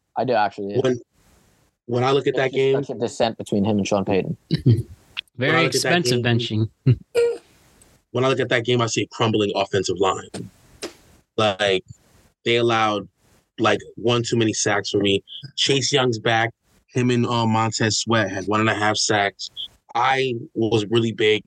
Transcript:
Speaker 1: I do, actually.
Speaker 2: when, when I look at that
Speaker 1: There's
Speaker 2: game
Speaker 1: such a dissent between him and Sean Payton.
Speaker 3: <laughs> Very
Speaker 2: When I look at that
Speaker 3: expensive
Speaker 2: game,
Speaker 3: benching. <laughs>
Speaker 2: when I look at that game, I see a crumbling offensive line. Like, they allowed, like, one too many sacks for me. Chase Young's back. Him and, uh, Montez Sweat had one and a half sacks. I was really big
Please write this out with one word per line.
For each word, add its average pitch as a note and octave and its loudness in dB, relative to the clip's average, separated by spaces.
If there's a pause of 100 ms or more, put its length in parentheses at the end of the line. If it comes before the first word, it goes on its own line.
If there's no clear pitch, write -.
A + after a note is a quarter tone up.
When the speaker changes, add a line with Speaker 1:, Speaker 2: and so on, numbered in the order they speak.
(160)
Speaker 1:
I A2+ -2
do, B2 0
actually. G#2 -2
Speaker 2:
when, B2+ 0 (840)
when B2 0
I C3+ 2
look C#3 0
at C#3 0
that C3+ 0
Speaker 1:
There's C3+ 2
Speaker 2:
game C#3 -2
Speaker 1:
such B2+ -8
a - -10
dissent A2+ -2
between G#2 0
him G#2 2
and F#2+ 0
Sean G2 0
Payton. F#2+ -2 (140)
Speaker 3:
<laughs> B2 2 (500)
Very C3 -2
Speaker 2:
When - 2
I - 2
look - 0
at B2 0
that C3+ 2
Speaker 3:
expensive B2 0
Speaker 2:
game, A#2 0 (180)
Speaker 3:
benching. B2+ 4 (140)
<laughs> A#4 0 (720)
Speaker 2:
when B2 0
I C3 2
look B2+ 2
at A#2+ -2
that A#2 0
game, B2 2
I A#2 0
see A2+ -2
a - -4
crumbling G#2+ 0
offensive G2 -2
line. F#2+ -2 (1080)
Like, G2+ 0 (600)
they A#2+ 2
allowed, A2 0 (500)
like, A2 2 (160)
one A#2 0
too A#2 -2
many A2 2
sacks G2+ -2
for G#2 0
me. G2 0 (320)
Chase C#3 0
Young's B2+ 0
back. A2+ 0 (380)
Him B2 0
and, A#2+ 2
uh, A#2 0
Montez A2 0
Sweat A2 0
had F#2+ -6
one G#2+ 0
and A2 2
a G#2 0
half G#2+ 0
sacks. G2+ -2 (460)
I C3 0 (200)
was A2 0
really A#2 2
big G#2+ 2